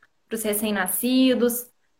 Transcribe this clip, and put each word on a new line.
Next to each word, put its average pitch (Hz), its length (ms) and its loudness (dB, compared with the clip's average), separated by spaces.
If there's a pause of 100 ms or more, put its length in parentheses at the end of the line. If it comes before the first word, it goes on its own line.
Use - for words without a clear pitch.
(280)
pros 220 160 -8
recém-nascidos, 226 1300 0 (300)